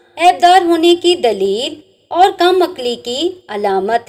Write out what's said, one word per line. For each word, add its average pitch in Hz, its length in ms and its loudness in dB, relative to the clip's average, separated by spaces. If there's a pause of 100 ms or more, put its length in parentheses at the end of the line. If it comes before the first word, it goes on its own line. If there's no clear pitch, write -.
(180)
ऐबदार 359 460 4
होने 339 320 2
की 349 200 0
दलील 220 680 -4 (280)
और 370 200 2
कम 370 320 2
अक्ली 240 320 -6
की 269 540 -8
अलामत 202 600 -4